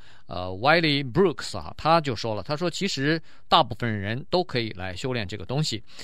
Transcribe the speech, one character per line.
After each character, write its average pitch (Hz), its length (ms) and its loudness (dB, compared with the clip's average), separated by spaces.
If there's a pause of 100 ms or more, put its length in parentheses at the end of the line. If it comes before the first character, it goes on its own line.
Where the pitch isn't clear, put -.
(260)
呃， 90 220 -6
Wiley 143 640 4
Brooks 160 440 2
哈， 82 240 -6
他 165 240 6
就 139 140 -2
说 110 200 -2
了， 98 80 -4
他 147 120 -4
说 170 140 -2
其 180 160 -2
实 160 360 0 (260)
大 170 160 8
部 113 120 -2
分 110 220 0
人 104 320 -4
都 180 140 2
可 131 160 -2
以 110 120 -2
来 92 220 -6
修 127 200 -4
炼 113 120 -2
这 104 120 -6
个 90 80 -10
东 143 180 0
西， 110 200 -2 (200)